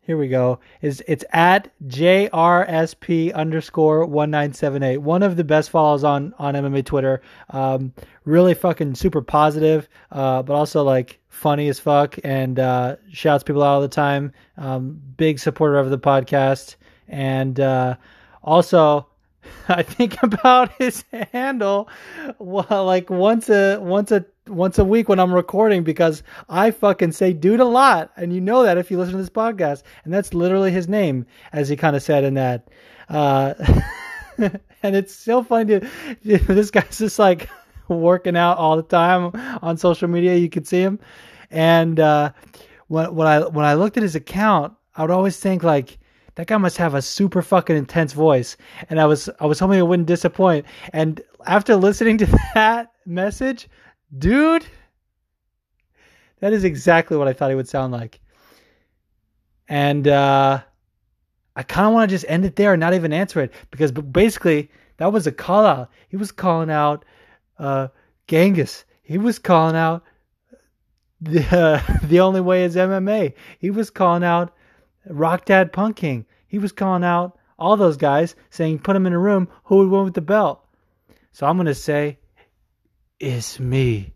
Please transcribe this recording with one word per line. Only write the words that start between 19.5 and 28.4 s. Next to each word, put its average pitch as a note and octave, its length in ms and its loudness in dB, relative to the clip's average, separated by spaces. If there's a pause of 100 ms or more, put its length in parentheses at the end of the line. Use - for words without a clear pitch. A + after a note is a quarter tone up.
I F3 140 0
think - 380 -4
about B3+ 520 4
his - 320 -6 (260)
handle, A3 560 -4 (520)
well, F#3+ 460 -4
like, F#3 240 0
once G#3 400 0
a, G3 280 2
once G3+ 340 -2
a, G3+ 140 0 (220)
once F#3 300 -2
a G3 80 4
week A3 240 0
when F#3+ 100 2
I'm F3+ 140 2
recording, F#3 500 0
because D#3+ 380 0 (280)
I G3 220 2
fucking F#3+ 420 0
say F#3 200 0
dude F#3+ 280 2
a B3+ 40 6
lot, A#3+ 500 2
and F3 180 -8
you F#3 80 -4